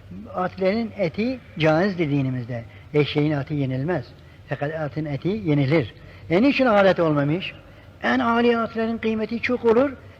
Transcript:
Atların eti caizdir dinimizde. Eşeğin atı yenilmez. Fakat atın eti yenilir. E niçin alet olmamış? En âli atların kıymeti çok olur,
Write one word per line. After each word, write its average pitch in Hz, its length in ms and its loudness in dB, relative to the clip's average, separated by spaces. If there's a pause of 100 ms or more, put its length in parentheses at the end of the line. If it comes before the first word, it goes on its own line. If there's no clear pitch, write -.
(340)
Atların 190 640 -2
eti 214 400 -2 (200)
caizdir 165 520 2
dinimizde. 127 540 -2 (300)
Eşeğin 147 380 2
atı 147 220 -4
yenilmez. 135 500 -2 (440)
Fakat 143 260 -6
atın 156 300 -6
eti 143 240 -4
yenilir. 151 680 0 (360)
E 180 120 4
niçin 269 240 4
alet 196 340 6
olmamış? 151 520 0 (500)
En 240 160 2
âli 233 400 2
atların 226 400 -4
kıymeti 220 440 -2
çok 240 220 -2
olur, 240 280 4 (280)